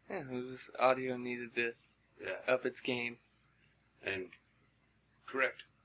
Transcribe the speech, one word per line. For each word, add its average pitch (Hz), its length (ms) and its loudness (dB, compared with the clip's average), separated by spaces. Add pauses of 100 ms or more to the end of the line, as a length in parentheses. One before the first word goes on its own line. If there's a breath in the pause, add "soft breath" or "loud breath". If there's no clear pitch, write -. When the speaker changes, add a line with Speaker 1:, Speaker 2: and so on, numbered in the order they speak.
Speaker 1:
Yeah, - 120 -6
it 127 280 -6
was, 127 300 -10
audio 127 380 6
needed 123 400 -6
to 117 160 2 (500)
Speaker 2:
Yeah. 95 140 -4 (160)
Speaker 1:
up 127 120 4
its 127 160 -2
game. 120 380 -2 (840)
Speaker 2:
And 95 260 -4 (960)
correct. - 360 0 (220)